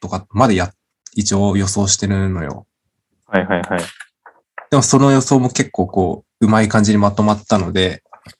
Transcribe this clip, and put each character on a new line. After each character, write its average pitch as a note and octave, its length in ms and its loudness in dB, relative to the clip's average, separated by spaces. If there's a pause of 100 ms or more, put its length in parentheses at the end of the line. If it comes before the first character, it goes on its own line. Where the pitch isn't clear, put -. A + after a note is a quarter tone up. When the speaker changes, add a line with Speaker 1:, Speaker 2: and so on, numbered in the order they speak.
Speaker 1:
と F#2 80 -12
か F#2+ 220 -8
ま B2 160 2
で A2 80 2
や、 F#2 180 -2 (420)
一 G2+ 200 -2
応 G2 220 2
予 G2 100 0
想 G2+ 200 -2
し G2 100 0
て G2+ 100 -4
る G2 220 -2
の F2+ 160 -6
よ。 C#2+ 220 -12 (600)
Speaker 2:
は G2 140 -2
い、 F2+ 60 -2
は F#2 100 -2
い、 F2 60 -4
は F#2 140 -6
い。 F2 40 -4 (920)
Speaker 1:
で D3 60 4
も、 C3+ 60 4
そ - 160 2
の C#3 120 4
予 C3+ 100 4
想 C3 200 2
も B2+ 80 0
結 - 220 -4
構 - 160 -2
こ F#2 380 -4 (160)
う、 A2+ 60 4
う - 20 4
ま G#2+ 140 4
い G#2 60 0
感 G#2+ 160 2
じ G#2+ 80 2
に G#2 60 2
ま G2+ 140 2
と G#2 100 0
ま G#2+ 100 2
っ G#2 120 -6
た G#2+ 140 0
の F2 140 -4
で、 F#2 300 -2 (380)